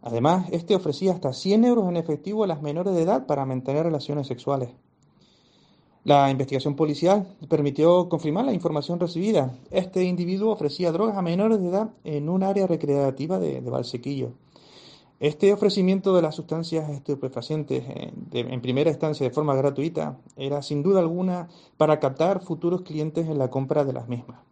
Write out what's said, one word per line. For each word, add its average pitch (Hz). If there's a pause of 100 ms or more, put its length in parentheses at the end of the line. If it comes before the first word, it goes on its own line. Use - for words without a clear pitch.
Además, 143
este 170
ofrecía 185
hasta 147
cien 202
euros 233
en 175
efectivo 165
a 196
las 151
menores 175
de 165
edad 208
para 139
mantener 131
relaciones 147
sexuales. 135 (1300)
La 139
investigación 135
policial 165 (220)
permitió 160
confirmar 165
la 269
información 165
recibida. 170 (140)
Este 185
individuo 180
ofrecía 170
drogas 202
a 196
menores 196
de 180
edad 202 (120)
en 147
un 190
área 196
recreativa 147
de, 147
de 123
Valsequillo. 127 (880)
Este 151
ofrecimiento 190
de 175
las 156
sustancias 160
estupefacientes, 139
eh, -
de, -
en 123
primera 131
instancia 147
de 120
forma 147
gratuita 143 (160)
era 139
sin 143
duda 190
alguna 175 (280)
para 156
captar 156
futuros 170
clientes 156
en 156
la 131
compra 135
de 135
las 123
mismas. 120 (100)